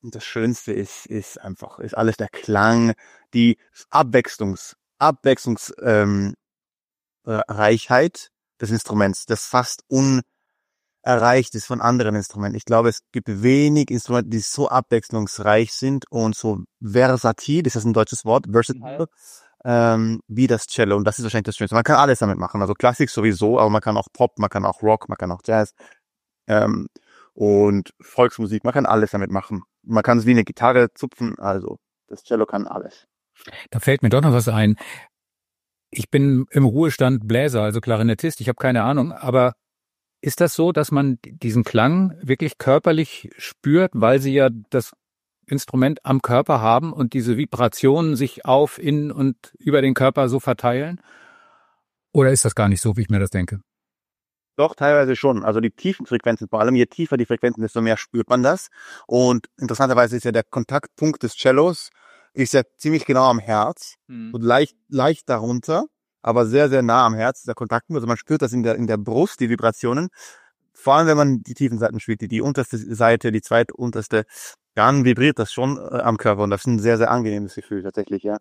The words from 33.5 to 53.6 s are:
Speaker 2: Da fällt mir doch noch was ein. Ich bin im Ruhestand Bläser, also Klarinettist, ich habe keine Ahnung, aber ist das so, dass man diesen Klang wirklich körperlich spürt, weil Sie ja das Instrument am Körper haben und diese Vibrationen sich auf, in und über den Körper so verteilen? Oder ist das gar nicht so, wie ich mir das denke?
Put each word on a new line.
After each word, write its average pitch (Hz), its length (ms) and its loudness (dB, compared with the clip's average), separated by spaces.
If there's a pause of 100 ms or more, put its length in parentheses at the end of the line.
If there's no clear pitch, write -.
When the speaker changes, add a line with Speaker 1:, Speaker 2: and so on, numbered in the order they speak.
Speaker 2:
Da 117 100 -6
fällt 135 240 0
mir 120 60 4
doch 127 120 4
noch 147 120 4
was 120 140 2
ein. 107 280 2 (1120)
Ich - 200 -10
bin 139 420 2
im 139 140 4
Ruhestand 131 640 2
Bläser, 123 340 0
also 107 200 -2
Klarinettist, 113 600 -2
ich 110 60 -6
habe 123 100 -4
keine 123 260 0
Ahnung, 139 280 0
aber 127 420 0 (680)
ist - 180 -6
das 175 140 2
so, 165 180 0
dass 156 200 -2
man 139 320 0
diesen 117 400 -4
Klang 156 580 2
wirklich 135 360 -4
körperlich 156 800 0
spürt, 170 580 0
weil 120 240 4
Sie 135 140 -4
ja 135 160 4 (200)
das - 240 -4 (540)
Instrument 135 580 -2
am 135 160 0
Körper 123 400 0
haben 123 320 2
und 127 200 -4
diese 117 240 -2
Vibrationen 139 800 0
sich 123 300 -6
auf, 139 320 2
in 147 340 -2
und 135 240 -2 (220)
über 143 240 2
den 135 120 2
Körper 131 360 2
so 131 100 0
verteilen? 135 600 -4 (1120)
Oder 135 180 4
ist 131 140 2
das 107 100 0
gar 101 140 2
nicht 98 120 0
so, 107 140 0
wie 117 60 -2
ich 101 80 -4
mir 101 100 2
das 95 120 -2
denke? 92 300 -4 (960)